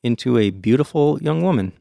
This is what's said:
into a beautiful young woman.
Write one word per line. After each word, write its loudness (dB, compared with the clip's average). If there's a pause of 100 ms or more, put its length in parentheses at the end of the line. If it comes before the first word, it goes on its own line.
into 0
a 4
beautiful 0
young -2
woman. 0